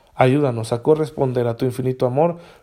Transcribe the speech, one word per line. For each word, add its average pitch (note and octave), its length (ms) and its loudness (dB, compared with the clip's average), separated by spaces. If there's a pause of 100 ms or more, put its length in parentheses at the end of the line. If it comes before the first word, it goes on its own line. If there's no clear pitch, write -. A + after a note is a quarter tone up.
(140)
Ayúdanos B2+ 580 0
a A#2 100 -4
corresponder C#3 640 0
a A#2 100 -4
tu B2+ 80 0
infinito B2+ 400 -2
amor D#3+ 320 0 (240)